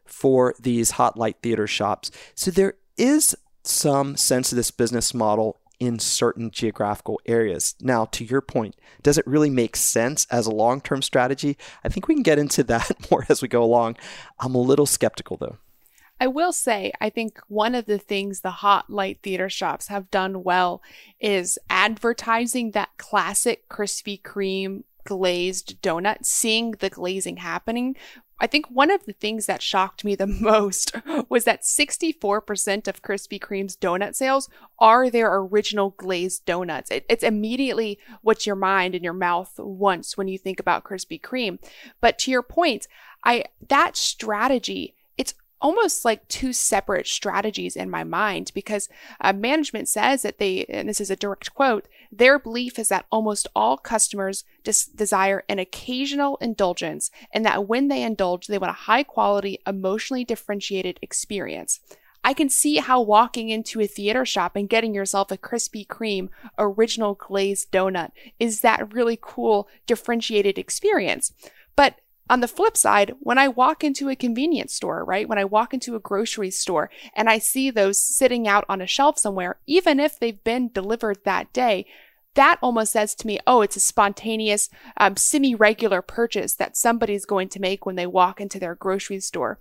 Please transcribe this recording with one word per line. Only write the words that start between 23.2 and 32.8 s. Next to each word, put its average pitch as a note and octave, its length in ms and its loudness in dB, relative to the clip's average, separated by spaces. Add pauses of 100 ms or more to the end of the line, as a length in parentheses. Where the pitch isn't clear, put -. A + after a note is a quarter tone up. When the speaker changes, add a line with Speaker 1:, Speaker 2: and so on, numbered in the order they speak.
Speaker 2:
Krispy - 540 -8
Kreme G3 640 -4 (200)
glazed F#3 800 -4
donut, F3+ 420 -2
seeing A3+ 480 0
the - 160 -4
glazing F3+ 480 -6
happening. A3+ 580 -6 (460)
I A#3+ 60 2
think D4+ 240 -2
one C4+ 200 4
of G4 140 0
the G#3 80 -12
things G#3+ 320 -6
that F#3+ 160 -4
shocked - 420 -2
me G3+ 120 -2
the G3 120 -2
<laughs> G3 140 -2
most G#3+ 560 2 (320)
was A#3+ 160 2
that A#3 180 2
sixty-four D4 800 -2
percent G#3 480 -4